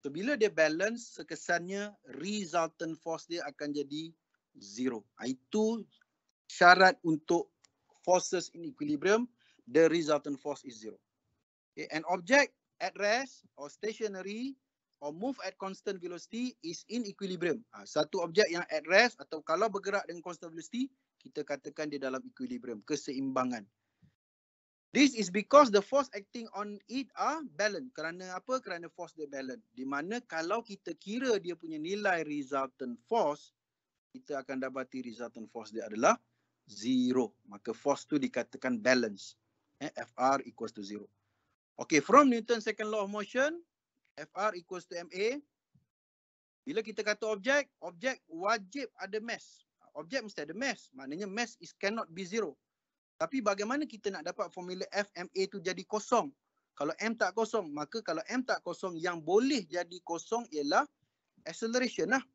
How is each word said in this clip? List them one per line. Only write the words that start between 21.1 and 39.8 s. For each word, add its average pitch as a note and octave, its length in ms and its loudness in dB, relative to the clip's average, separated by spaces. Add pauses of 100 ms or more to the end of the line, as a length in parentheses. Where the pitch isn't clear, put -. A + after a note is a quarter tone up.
kita - 240 -8
katakan D3 480 -6
dia C#3 80 -4
dalam C3 240 -2
equilibrium, A#2+ 560 -8
keseimbangan. C3 800 -2 (1300)
This B3+ 240 6
is F#3 160 -2
because A3+ 400 8
the G3+ 80 6
force C4+ 320 0
acting A3 400 -12
on G#3 320 -8
it A#3+ 320 -6
are C4+ 240 -2 (160)
balanced. F#3 400 -2
Kerana F3+ 400 -8
apa? B3+ 240 -2
Kerana E3+ 320 -10
force - 240 -14
dia D#3 80 -8
balance. C3 480 -8
Di C3 160 -8
mana E3 400 -4
kalau E3+ 320 -2
kita G3 400 -12
kira A3+ 400 0
dia E3+ 160 -8
punya D#3+ 240 -8
nilai F3+ 480 0
resultant C3+ 800 -4
force, E3 480 0 (560)
kita C3 320 -8
akan C3 160 -4
dapati C3 400 -6
resultant A#2 480 -10
force G#2+ 240 -12
dia G#2+ 160 -6
adalah B2+ 320 6 (480)
zero. B2 640 2 (160)
Maka G#2 240 -8
force C3+ 320 -2
tu D3 160 0
dikatakan A#2+ 640 -4
balance. A#2+ 560 2 (400)